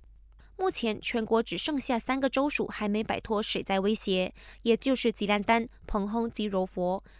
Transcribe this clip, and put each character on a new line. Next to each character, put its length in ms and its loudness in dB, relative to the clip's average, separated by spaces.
目 140 0
前， 300 -2
全 240 -2
国 180 4
只 140 -4
剩 240 -2
下 180 0
三 220 -2
个 80 2
州 180 2
属 200 0
还 200 -4
没 160 0
摆 160 -2
脱 240 -2
水 200 -2
灾 180 0
威 140 2
胁， 360 0
也 160 4
就 180 2
是 160 2
吉 160 -2
兰 160 2
丹、 240 2
彭 200 0
亨 240 -2
及 140 -4
柔 220 0
佛。 360 -2